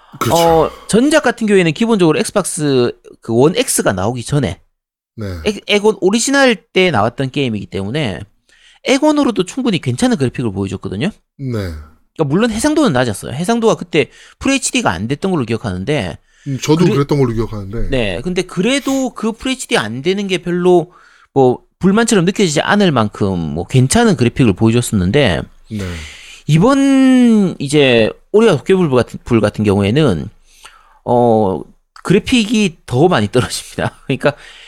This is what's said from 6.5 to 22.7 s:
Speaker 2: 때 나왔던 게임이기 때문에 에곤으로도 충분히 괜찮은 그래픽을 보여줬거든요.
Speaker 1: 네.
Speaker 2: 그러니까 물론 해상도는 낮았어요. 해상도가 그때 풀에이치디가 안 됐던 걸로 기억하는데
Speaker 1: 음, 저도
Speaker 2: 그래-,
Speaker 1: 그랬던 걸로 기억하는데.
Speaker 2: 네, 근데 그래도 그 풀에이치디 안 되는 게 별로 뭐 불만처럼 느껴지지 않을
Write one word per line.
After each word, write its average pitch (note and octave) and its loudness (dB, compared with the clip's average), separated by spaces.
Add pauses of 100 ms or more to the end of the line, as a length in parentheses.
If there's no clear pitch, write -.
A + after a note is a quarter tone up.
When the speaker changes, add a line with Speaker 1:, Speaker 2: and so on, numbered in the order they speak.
Speaker 2:
때 F#3 -2
나왔던 B2 -2
게임이기 A2+ -4
때문에 G2 -6 (640)
에곤으로도 C#4 0
충분히 A3 -4
괜찮은 A3 -2
그래픽을 B2 -4
보여줬거든요. G2 -6 (300)
Speaker 1:
네. C3+ -8 (680)
Speaker 2:
그러니까 D#3+ -4
물론 G3 0
해상도는 C#4 0
낮았어요. B2 -2
해상도가 G#3+ 0
그때 D3+ -2 (300)
풀에이치디가 C4 -2
안 F#2+ -4
됐던 D3 -4
걸로 D#3 -2
기억하는데 G2+ -4 (300)
Speaker 1:
음, C3+ -6
저도 E3 2
Speaker 2:
그래-, - 2
Speaker 1:
그랬던 C#3+ 0
걸로 B2 0
기억하는데. A2 -6
Speaker 2:
네, G#2 -2
근데 F3+ -4
그래도 C4 -2
그 A3 -4
풀에이치디 B3 -4
안 A#2+ -4
되는 F#3+ -4
게 F#3 -2
별로 F3 0 (420)
뭐 B2+ 2 (200)
불만처럼 G3+ 2
느껴지지 F3 0
않을 G3+ 2